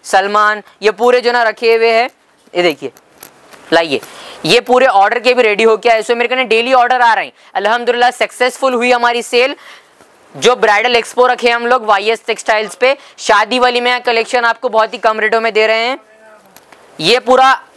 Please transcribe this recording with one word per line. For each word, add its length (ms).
सलमान, 560
ये 120
पूरे 280
जो 100
ना 120
रखे 320
हुए 160
हैं। 180
ये 100
देखिए, 280
लाइए, 280
ये 160
पूरे 260
order 320
के 140
भी 100
ready 200
होके 260
आए। 120
सो 140
मेरे 120
कहने 180
daily 300
order 260
आ 120
रहे 120
हैं। 80
अल्हम्दुलिल्लाह 580
successful 600
हुई 180
हमारी 320
sale। 320
जो 200
bridal 400
expo 320
रखे 220
हम 160
लोग 200
वाईएस 420
Textiles 480
पे, 200
शादी 420
वलीमे 320
का 100
collection 440
आपको 240
बहुत 240
ही 60
कम 200
रेटों 220
में 120
दे 140
रहे 180
हैं। 120
ये 220
पूरा 300